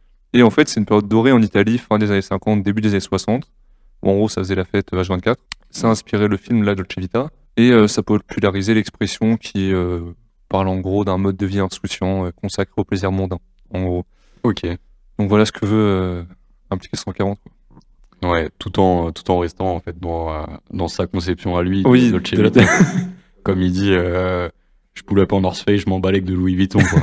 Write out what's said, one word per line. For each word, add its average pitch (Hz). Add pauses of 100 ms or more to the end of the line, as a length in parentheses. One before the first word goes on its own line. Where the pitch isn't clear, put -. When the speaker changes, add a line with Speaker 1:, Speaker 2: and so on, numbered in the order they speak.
(320)
Speaker 1:
Et 120
en 110
fait, 147
c'est -
une 101
période 104
dorée 113
en 117
Italie, 107
fin 107
des 104
années 98
cinquante, 101
début 104
des 107
années 98
soixante, - (540)
où 98
en 98
gros, 104
ça -
faisait 95
la 92
fête -
H 92
vingt-quatre. 98 (300)
Ça -
a -
inspiré 104
le 101
film, 113
la 101
Dolce 95
Vita, 117 (280)
et, 120
euh, 107
ça 104
popularisait 101
l'expression 110
qui, 95
euh, 90 (360)
parle 95
en 92
gros 95
d'un 95
mode 98
de 98
vie 98
insouciant, 95
euh, 87 (100)
consacré 98
au 104
plaisir 95
mondain, 95 (360)
en 92
gros. 90 (400)
Speaker 2:
Ok. 107 (540)
Speaker 1:
Donc 101
voilà 107
ce 107
que -
veut, 107
euh, 92 (480)
Impliqué 98
cent -
quarante, 98
quoi. - (720)
Speaker 2:
Ouais, 85
tout -
en, 87
tout -
en 90
restant 90
en 85
fait 87
dans, 82
euh, 78 (280)
dans 90
sa 90
conception 90
à 87
lui, 95
Speaker 1:
Oui, 127
Speaker 2:
de 92
Dolce -
Speaker 1:
de 110
la 107
Speaker 2:
Vita. 123 (380)
Speaker 1:
<laughs> -
Speaker 2:
Comme 92
il 92
dit, 98
euh, 87 (420)
je -
pull 98
up 95
en 98
North 92
Face, 101
je -
m'emballe 95
avec 92
de 92
Louis 90
Vuitton, 98
quoi. -